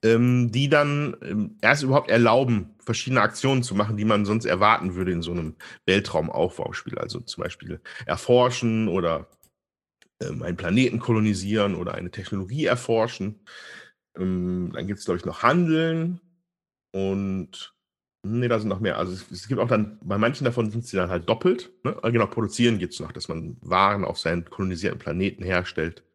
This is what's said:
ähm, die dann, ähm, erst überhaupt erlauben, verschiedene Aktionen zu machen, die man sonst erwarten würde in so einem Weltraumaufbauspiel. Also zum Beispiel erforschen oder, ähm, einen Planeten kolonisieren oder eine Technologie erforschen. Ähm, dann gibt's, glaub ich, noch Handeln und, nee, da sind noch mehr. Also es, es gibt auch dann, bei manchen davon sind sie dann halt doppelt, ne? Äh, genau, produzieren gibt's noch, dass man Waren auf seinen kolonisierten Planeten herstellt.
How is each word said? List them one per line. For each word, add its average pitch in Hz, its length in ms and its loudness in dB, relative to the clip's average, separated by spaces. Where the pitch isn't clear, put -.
ähm, 120 500 4
die 139 160 2
dann, 147 540 2
ähm, 98 380 -4
erst 143 220 4
überhaupt 131 280 2
erlauben, 117 680 4
verschiedene 127 420 0
Aktionen 127 420 2
zu 120 120 -4
machen, 104 220 0
die 107 80 -2
man 104 200 4
sonst 110 200 0
erwarten 92 500 2
würde 92 180 0
in 85 100 -2
so 82 100 -6
einem 82 240 -4
Weltraumaufbauspiel. - 1120 -2
Also - 220 -8
zum - 220 -12
Beispiel - 380 -10
erforschen 120 840 2
oder, 85 400 0
ähm, - 200 -8
einen 87 140 -6
Planeten 110 440 0
kolonisieren 104 760 0
oder 90 200 -6
eine 87 160 -8
Technologie 98 540 -6
erforschen. 123 760 -2
Ähm, 90 560 -2
dann - 140 -6
gibt's, 104 180 -6
glaub 90 120 0
ich, 90 80 -8
noch - 180 -6
Handeln 165 800 2
und, 98 800 -4
nee, 120 240 -2
da 117 100 2
sind 107 100 -2
noch 95 120 -2
mehr. 95 180 0
Also 90 140 -4
es, - 180 -14
es - 180 -14
gibt 120 120 -2
auch 120 80 0
dann, 107 340 0
bei 98 140 -4
manchen 113 280 0
davon 117 260 0
sind 117 160 -6
sie - 100 -6
dann 90 140 0
halt 87 180 -4
doppelt, - 440 0
ne? - 180 -4
Äh, 117 100 0
genau, 113 140 4
produzieren 113 520 0
gibt's 90 220 -6
noch, 82 120 -10
dass - 160 -12
man 80 320 -8
Waren 98 440 4
auf - 140 -4
seinen 85 260 0
kolonisierten 92 540 -4
Planeten 90 440 -4
herstellt. 90 640 -4